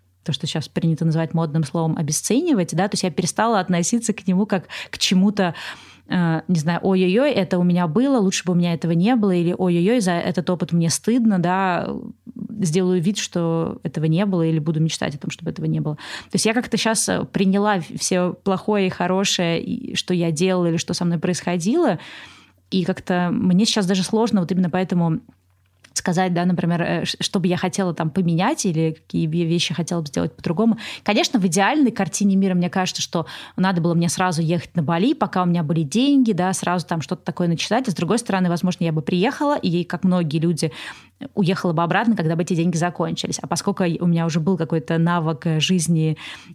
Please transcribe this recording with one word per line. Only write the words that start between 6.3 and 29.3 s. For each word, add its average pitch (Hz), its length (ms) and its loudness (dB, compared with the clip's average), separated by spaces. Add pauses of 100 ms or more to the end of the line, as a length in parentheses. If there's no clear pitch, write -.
не 180 120 2
знаю, 170 240 0
«Ой-ой-ой, 190 480 4
это 190 280 0
у 180 40 2
меня 175 240 2
было, 247 320 2
лучше 190 260 0
бы 185 80 0
у - 20 4
меня 175 180 2
этого 165 180 -2
не 180 240 4
было», 208 160 2
или 175 260 2
«Ой-ой-ой, 185 440 2
за 185 100 2
этот 170 380 -2
опыт 175 220 -2
мне 170 180 2
стыдно, 220 500 2
да, 180 480 0 (720)
сделаю 185 420 2
вид, 196 160 0
что 165 680 -2
этого 156 220 -4
не 165 200 2
было, 185 180 0
или 160 160 2
буду 156 220 0
мечтать 160 340 -2
о 151 40 -10
том, - 120 -8
чтобы 165 200 -8
этого 160 140 -6
не 156 140 0
было». 151 160 -4
То - 400 -16
есть - 100 2
я 220 80 2
как-то 233 240 -2
щас, 220 320 0
э, 185 160 -2
приняла 196 540 2
в-, - 180 -10
все 180 360 0 (100)
плохое 196 440 0
и - 20 2
хорошее, 180 760 0
и - 320 -8
что - 180 -2
я 170 180 0
делала 180 360 2
или 165 100 0
что - 160 -4
со 175 120 -2
мной 170 140 0
происходило, 180 760 0 (760)
и 185 120 0
как-то 180 480 -2
мне 185 340 2
сейчас 208 220 0
даже 190 160 2
сложно 214 380 2
вот 165 100 -2
именно 180 180 2
поэтому 175 520 0 (720)
сказать, 180 400 0
да, 175 120 2
например, 170 360 2
э, 170 240 -2
ш-, - 140 -4
что - 200 -2
бы 175 80 0
я 175 100 2
хотела 185 360 -2
там 160 160 -2
поменять 185 560 0
или 160 260 0
какие 165 360 -4
бы 165 160 0